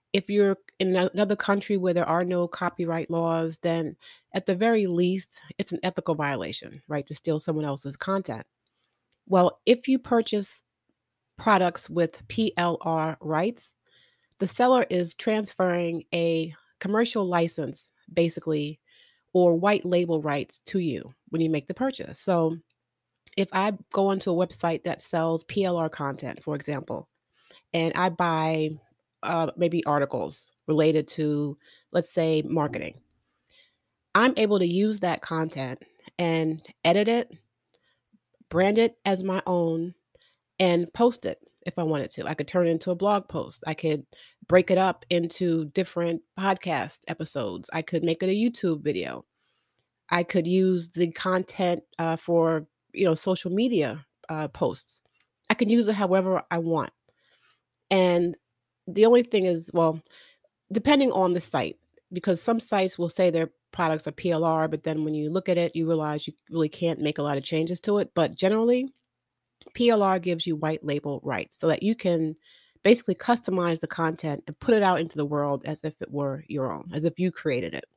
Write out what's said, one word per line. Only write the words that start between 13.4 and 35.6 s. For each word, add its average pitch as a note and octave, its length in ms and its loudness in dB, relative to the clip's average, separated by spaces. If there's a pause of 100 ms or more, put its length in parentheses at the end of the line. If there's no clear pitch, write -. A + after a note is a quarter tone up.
the G3 80 -2
seller B3 420 4
is F3 240 -2
transferring F3+ 920 -2 (100)
a E3 400 0 (260)
commercial G#3+ 460 0
license, E3+ 640 -2 (180)
basically, D#3+ 720 -2 (540)
or F3 200 6
white G3 300 2
label F3 380 0
rights C#3+ 440 -4
to - 120 -2
you C3+ 340 -4 (160)
when E3 140 0
you D#3+ 80 2
make D3+ 160 -2
the F#3+ 80 -6
purchase. - 460 -6
So E3+ 360 2 (800)
if G3 160 0
I G3 200 0 (200)
go G3 160 2
onto F#3+ 220 0
a F3 160 2
website E3+ 380 -4
that - 180 -6
sells E3 420 -2
P G3+ 200 -2
L F3+ 120 0
R D#3+ 140 -2
content, C#3 520 -8
for D3+ 120 -4
example, D3 540 -8 (680)
and E3 200 0
I F3+ 140 2
buy, D#3+ 640 0 (520)
uh, E3 340 0
maybe E3+ 280 0
articles C#3+ 680 -2 (160)
related D#3 400 2
to, D3 480 -2 (340)
let's E3+ 200 -2
say, D#3+ 360 2
marketing, D3 540 -4 (1120)
I'm A#3+ 240 6
able G#3 200 4
to F3+ 80 2
use G3+ 340 0
that F3 200 -2
content D#3+ 640 -6 (360)